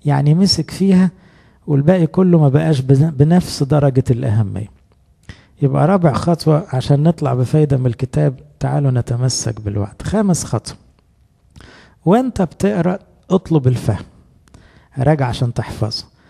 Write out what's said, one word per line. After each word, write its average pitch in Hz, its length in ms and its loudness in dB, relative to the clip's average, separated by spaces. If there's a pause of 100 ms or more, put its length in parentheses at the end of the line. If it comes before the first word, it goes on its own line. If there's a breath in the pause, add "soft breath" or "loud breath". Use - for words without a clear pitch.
يعني 143 300 2
مسك 180 360 0
فيها، 185 400 2 (560 soft breath)
والباقي 156 400 2
كله 175 320 2
ما 147 100 4
بقاش 151 320 2
بن-، 135 300 2
بنفس 156 520 2
درجة 135 480 2
الأهمية. 107 560 -2 (960 loud breath)
يبقى 139 260 2
رابع 170 260 2
خطوة 160 500 0 (100)
عشان 139 300 0
نطلع 156 300 0
بفايدة 139 440 0
من 127 80 -2
الكتاب، 131 540 -2 (200)
تعالوا 139 320 -2
نتمسك 120 720 -4
بالوعد. 101 400 -6
خامس 202 420 -2
خطوة، - 320 -6 (1300 loud breath)
وانت 233 360 0
بتقرأ 180 580 -2 (300)
اطلب 160 380 0
الفهم، 117 360 -2 (920 soft breath)
راجع 139 300 0
عشان 120 260 -4
تحفظه. - 520 -6 (240 soft breath)